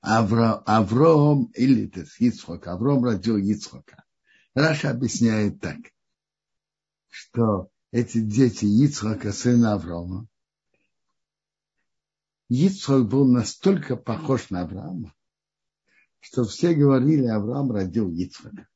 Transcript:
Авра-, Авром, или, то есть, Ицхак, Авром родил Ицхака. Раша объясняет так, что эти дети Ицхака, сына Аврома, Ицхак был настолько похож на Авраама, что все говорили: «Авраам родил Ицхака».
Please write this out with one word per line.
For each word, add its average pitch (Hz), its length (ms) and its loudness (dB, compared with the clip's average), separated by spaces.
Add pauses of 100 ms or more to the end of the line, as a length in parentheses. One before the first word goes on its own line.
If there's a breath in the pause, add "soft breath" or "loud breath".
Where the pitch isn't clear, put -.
Авра-, 113 640 2
Авром, 139 880 4
или, 123 340 2
то - 120 -12
есть, - 200 -18
Ицхак, 107 480 -2
Авром 120 360 0
родил 110 340 0
Ицхака. - 680 -6 (520)
Раша 147 340 0
объясняет 113 720 0
так, 80 180 -10 (1300)
что 107 600 -4 (220)
эти 117 280 -2
дети 110 460 0
Ицхака, 107 680 0
сына 120 420 2
Аврома, 87 540 -8 (2250)
Ицхак 135 580 2
был 135 200 2
настолько 127 680 0
похож 139 540 -4
на 90 120 -6
Авраама, 90 520 -10 (1040)
что - 240 -4
все 165 300 0
говорили: 139 540 4
«Авраам 113 440 -2
родил 98 400 -2
Ицхака». - 640 -10